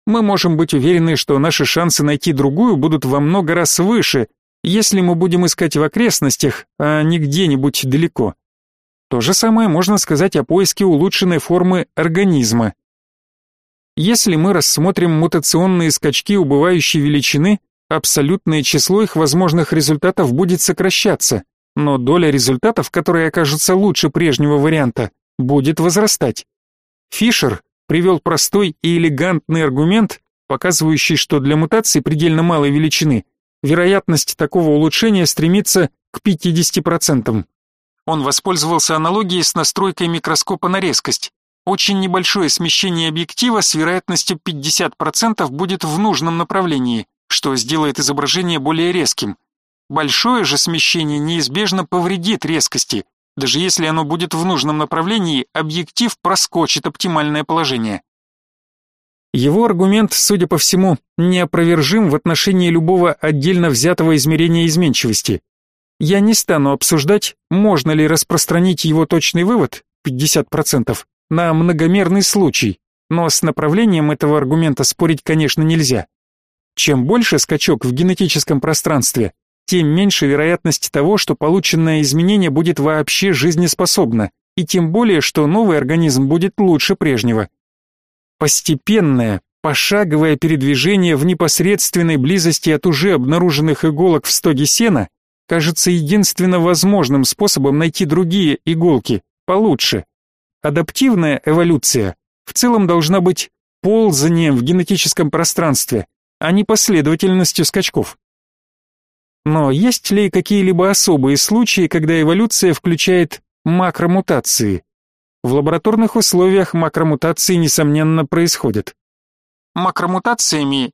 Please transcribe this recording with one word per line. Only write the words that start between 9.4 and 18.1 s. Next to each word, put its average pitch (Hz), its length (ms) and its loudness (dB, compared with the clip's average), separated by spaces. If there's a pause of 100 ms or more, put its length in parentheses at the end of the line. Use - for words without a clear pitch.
можно 185 300 0
сказать 170 360 0
о 147 100 0
поиске 190 400 0
улучшенной 180 540 2
формы 180 560 0
организма. 156 800 0 (1200)
Если 190 400 0
мы 175 160 2
рассмотрим 175 600 0
мутационные 165 800 0
скачки 151 460 -2
убывающей 160 640 2
величины, 147 600 2 (280)
абсолютное 156 760 0